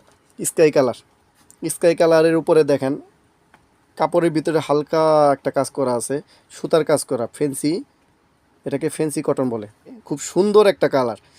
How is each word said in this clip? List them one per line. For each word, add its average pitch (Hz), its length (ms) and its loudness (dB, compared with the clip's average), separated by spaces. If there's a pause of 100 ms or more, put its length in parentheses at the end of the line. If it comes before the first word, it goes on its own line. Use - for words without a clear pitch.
(400)
স্কাই 160 320 2
কালার। 131 220 0 (760)
স্কাই 170 260 0
কালারের 165 400 4
উপরে 160 280 2
দেখেন, 139 300 0 (1040)
কাপড়ের 170 340 0
ভিতরে 156 280 -2
হালকা 151 760 2
একটা 135 180 -6
কাজ 135 180 -2
করা 127 240 -4
আছে, 135 280 -6 (300)
সুতার 160 320 0
কাজ 143 200 0
করা, 117 300 -6
ফ্যান্সি, 151 500 -4 (840)
এটাকে 139 240 -4
ফ্যান্সি 156 360 -4
কটন 139 240 -2
বলে। 110 180 -8 (380)
খুব 147 140 -8
সুন্দর 202 480 2
একটা 180 220 2
কালার। 120 280 -2 (220)